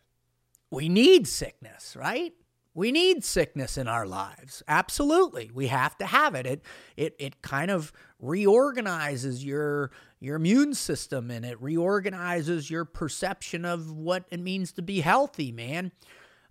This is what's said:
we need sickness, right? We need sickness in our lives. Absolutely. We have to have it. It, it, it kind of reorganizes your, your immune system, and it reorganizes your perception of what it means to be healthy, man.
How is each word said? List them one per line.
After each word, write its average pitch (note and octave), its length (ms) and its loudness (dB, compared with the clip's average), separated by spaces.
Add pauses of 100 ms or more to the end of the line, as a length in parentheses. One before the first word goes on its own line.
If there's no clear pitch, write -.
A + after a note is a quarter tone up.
(680)
we D3 200 -4
need A#3+ 400 8
sickness, - 640 -10
right? A#3+ 380 -4 (420)
We G#3 180 0
need E4+ 320 4
sickness C#3+ 540 -2
in B2 100 -4
our A2+ 180 -2
lives. G2 640 -10
Absolutely. C#4+ 840 2
We C3 140 -2
have C3+ 280 0
to G3 80 -6
have A#3+ 300 2
it. C3 100 -4
It, C3 180 -6 (360)
it, D3+ 200 -4
it - 220 -10
kind D3 300 -2
of E3 200 -2 (280)
reorganizes E3+ 1200 2
your, C#3+ 500 -2 (280)
your C#3+ 160 -6
immune B3 380 4
system, C3 560 -6
and A#2 160 -8
it A#2+ 160 -10
reorganizes F3 1080 -2
your D#3+ 140 -4
perception E3+ 800 -6
of E3+ 280 -6
what F3 380 -4
it E3+ 100 -8
means F#3 320 -4
to F#3 100 -8
be F#3 180 -2
healthy, F3 520 2
man. C#3 380 -8 (600)